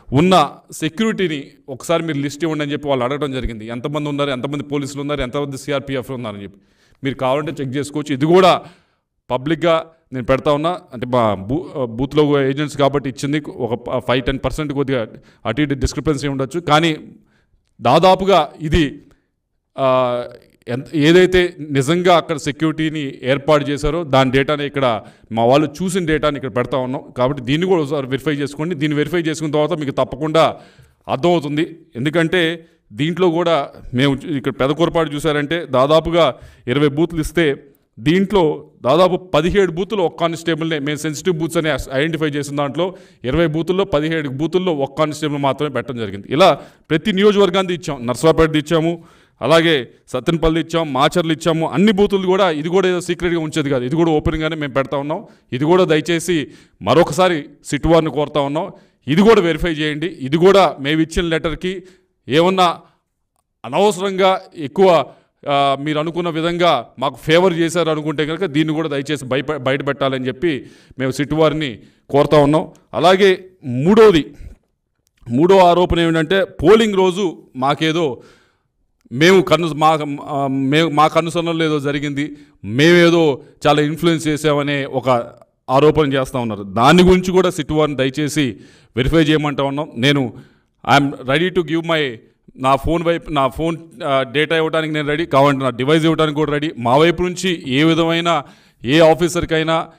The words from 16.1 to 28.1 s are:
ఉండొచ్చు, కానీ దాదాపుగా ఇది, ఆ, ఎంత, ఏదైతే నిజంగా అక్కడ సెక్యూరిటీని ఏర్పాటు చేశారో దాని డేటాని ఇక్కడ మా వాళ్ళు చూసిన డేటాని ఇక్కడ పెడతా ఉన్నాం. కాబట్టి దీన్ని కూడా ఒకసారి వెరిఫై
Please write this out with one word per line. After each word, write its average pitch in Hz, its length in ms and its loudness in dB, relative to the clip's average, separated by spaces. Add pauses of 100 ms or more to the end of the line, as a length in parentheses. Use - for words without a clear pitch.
ఉండొచ్చు, 135 320 -6
కానీ 156 380 2 (840)
దాదాపుగా 175 720 4 (100)
ఇది, 151 400 0 (760)
ఆ, 127 460 2 (440)
ఎంత, 123 260 -6
ఏదైతే 175 640 4
నిజంగా 156 580 0
అక్కడ 160 200 -2
సెక్యూరిటీని 151 760 -6 (100)
ఏర్పాటు 139 420 2
చేశారో 147 380 -4
దాని 135 280 2
డేటాని 143 340 0
ఇక్కడ 127 360 -2 (300)
మా 117 140 0
వాళ్ళు 143 220 4 (160)
చూసిన 185 220 -4
డేటాని 151 300 0
ఇక్కడ 131 200 -10
పెడతా 123 220 -2
ఉన్నాం. 127 240 -4 (160)
కాబట్టి 131 240 0
దీన్ని 147 260 -2
కూడా 180 140 2
ఒకసారి 139 260 -4
వెరిఫై 135 260 -4